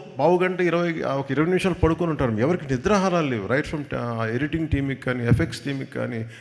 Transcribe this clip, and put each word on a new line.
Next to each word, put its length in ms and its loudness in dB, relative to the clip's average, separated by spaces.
పావు 240 6
గంట, 180 0
ఇరవై, 420 2
ఆ, 120 -2
ఒక 160 -2
ఇరవై 160 2
నిమిషాలు 280 2
పడుకొని 360 2
ఉంటారు. 200 0
ఎవరికి 360 0
నిద్రాహారాలు 600 2
లేవు. 220 -2
Right 220 0
from 120 -4
ta-, 520 -4
ఎడిటింగ్ 340 -2
టీమ్‌కి 320 -2
కానీ, 260 -4
ఎఫ్ఎక్స్ 340 2
టీమ్‌కి 300 -6
కానీ, 380 -6